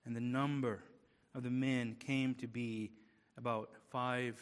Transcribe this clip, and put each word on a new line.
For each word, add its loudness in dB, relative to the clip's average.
and -2
the 0
number 2
of -4
the -2
men 2
came 2
to -6
be -2
about -2
five 0